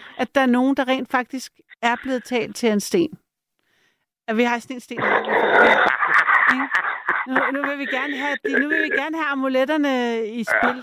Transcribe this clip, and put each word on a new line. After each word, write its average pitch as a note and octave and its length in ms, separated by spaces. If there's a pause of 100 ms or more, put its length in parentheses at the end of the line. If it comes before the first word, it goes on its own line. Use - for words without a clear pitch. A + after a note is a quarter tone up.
(180)
at - 160
der C#4 60
er C4 60
nogen, B3+ 300
der B3+ 120
rent C4 220
faktisk B3+ 420 (300)
er A#3 200
blevet C4 220
talt A#3 320
til A#3 140
en G3+ 100
sten. - 380 (1080)
At A3 100
vi A#3+ 60
har A#3+ 160
sådan B3+ 180
en B3 40
sten. A#3 180
Ikke? - 1700 (640)
Nu, C4 60 (180)
nu C#4 160
vil C#4+ 100
vi C#4 80
gerne C4+ 300
have, C#4+ 200 (240)
nu D4 80
vil D#4 140
vi D#4 60 (120)
gerne D#4 160
have D#4 160
amuletterne C4 920
i A3+ 180
spil. G#2+ 380